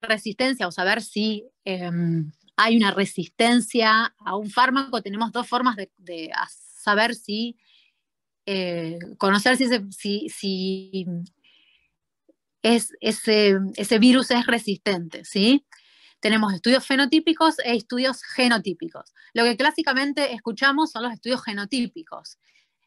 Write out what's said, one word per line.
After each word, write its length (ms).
resistencia 640
o 60
saber 300
si, 440
em, 680
hay 200
una 140
resistencia 1300
a 180
un 140
fármaco, 520
tenemos 280
dos 160
formas 300
de, 220
de 360
a-, 140
saber 680
si... 420
Eh, 520
conocer 380
si 80
ese, 260
si, 380
si 800
es, 380
ese, 580
ese 220
virus 340
es 140
resistente, 800
¿sí? 400
Tenemos 340
estudios 320
fenotípicos 760
e 160
estudios 460
genotípicos. 920
Lo 100
que 120
clásicamente 760
escuchamos 560
son 140
los 80
estudios 320
genotípicos, 920